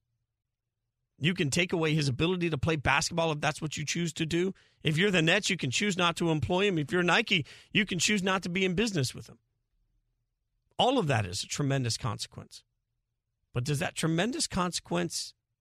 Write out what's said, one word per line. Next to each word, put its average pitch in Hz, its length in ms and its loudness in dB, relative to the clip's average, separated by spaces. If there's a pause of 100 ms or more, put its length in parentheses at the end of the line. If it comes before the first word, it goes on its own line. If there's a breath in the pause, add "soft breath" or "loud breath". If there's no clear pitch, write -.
(1200)
You 156 140 2
can 170 160 0
take 175 220 0
away 160 220 2
his 151 140 2
ability 170 420 0
to 151 80 -2
play 160 180 0
basketball 160 540 0
if 147 100 -2
that's 143 220 -2
what 156 140 -6
you 151 80 -6
choose 165 300 -2
to 165 120 -2
do. 170 260 0 (300 soft breath)
If 156 160 2
you're 202 140 2
the 175 100 4
Nets, 175 260 4
you 190 80 0
can 143 140 -4
choose 202 260 0
not 170 200 2
to 170 140 2
employ 180 360 2
him. 190 100 0
If 151 140 -2
you're 175 140 2
Nike, 180 420 2 (260 loud breath)
you 208 140 2
can 185 120 -6
choose 208 240 2
not 190 200 0
to 190 60 -8
be 185 160 -2
in 185 100 0
business 190 400 0
with - 140 -16
him. - 100 -20 (1400)
All 254 200 4
of 196 80 2
that 117 180 2
is 90 180 -4
a - 40 -10
tremendous 135 500 -2
consequence. - 680 -10 (880)
But 123 120 -4
does 143 140 -2
that - 160 -6
tremendous 185 540 -2
consequence 175 880 -4 (260)